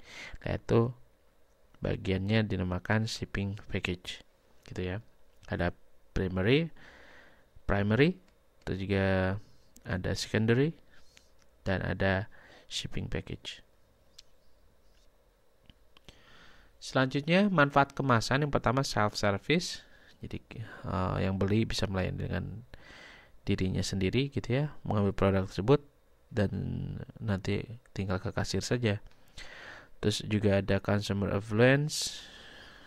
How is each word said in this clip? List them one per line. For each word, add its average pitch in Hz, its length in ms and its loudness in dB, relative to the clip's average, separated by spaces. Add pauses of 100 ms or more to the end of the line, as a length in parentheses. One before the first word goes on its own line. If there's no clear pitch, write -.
(440)
Nah, - 120 -4
itu 117 360 2 (880)
bagiannya 98 640 0
dinamakan 95 640 0
shipping 98 480 -4 (160)
package - 480 -6 (480)
gitu - 120 -8
ya. 92 160 -4 (520)
Ada 87 240 0 (400)
primary, 95 560 2 (960)
primary, 110 560 2 (440)
terus - 160 -4
juga 95 560 2 (520)
ada 92 240 -2
secondary, 117 640 2 (880)
dan 95 160 0
ada 92 480 0 (400)
shipping - 400 -6
package. - 560 -8 (3250)
Selanjutnya, 147 680 2
manfaat 143 460 4
kemasan. 131 500 2
Yang 139 140 -2
pertama, 131 260 2
self 107 320 0
service. 107 640 0 (420)
Jadi, - 160 -10 (200)
eh, 92 640 -2
yang 95 160 0
beli 104 280 4
bisa - 200 0
melayani 92 320 -2
dengan 92 260 -4 (1000)
dirinya 95 400 0
sendiri 98 480 0
gitu 117 240 -2
ya, 147 160 0 (160)
mengambil 101 280 2
produk 95 360 4
tersebut 127 320 4 (480)
dan 101 200 2 (680)
nanti 101 480 -2 (240)
tinggal 98 320 -2
ke 98 80 -4
kasir 92 320 -2
saja. 117 400 0 (960)
Terus - 280 0
juga 101 360 4
ada 98 160 2
consumer 101 560 0
affluence 120 880 2 (640)